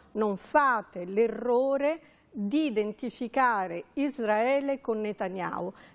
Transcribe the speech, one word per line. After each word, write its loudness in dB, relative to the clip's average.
non 0
fate 2
l'errore 2
di 0
identificare -2
Israele 0
con -2
Netanyahu. -4